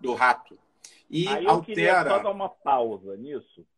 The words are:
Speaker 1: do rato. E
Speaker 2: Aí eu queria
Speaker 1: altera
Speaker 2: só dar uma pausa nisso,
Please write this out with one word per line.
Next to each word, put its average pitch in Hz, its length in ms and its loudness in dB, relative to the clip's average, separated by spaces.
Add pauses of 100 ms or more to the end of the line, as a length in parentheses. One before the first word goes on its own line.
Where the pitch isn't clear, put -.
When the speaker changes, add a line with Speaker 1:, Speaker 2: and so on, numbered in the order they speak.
Speaker 1:
do 127 100 -2
rato. 123 460 -2 (500)
E 170 200 -2
Speaker 2:
Aí 202 160 -2
eu 180 180 4
queria 185 360 2
Speaker 1:
altera 185 180 2
Speaker 2:
só 202 80 0
dar 208 80 -2
uma 196 160 -6
pausa 110 680 -2
nisso, 117 480 -14 (140)